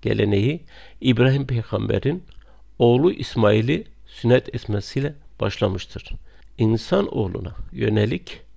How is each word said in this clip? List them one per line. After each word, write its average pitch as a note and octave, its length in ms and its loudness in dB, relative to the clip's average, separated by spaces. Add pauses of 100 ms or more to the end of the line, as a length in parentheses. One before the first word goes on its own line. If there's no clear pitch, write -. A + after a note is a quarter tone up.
geleneği G#2+ 640 0 (360)
İbrahim C3 460 2
Peygamber'in A2 760 -2 (560)
oğlu B2+ 320 6
İsmail'i A2+ 760 0 (200)
sünnet - 480 0
etmesiyle C3+ 580 -6 (260)
başlamıştır. - 720 -4 (480)
İnsan A#2 600 0
oğluna F#2+ 380 -4 (160)
yönelik A2 720 -2 (160)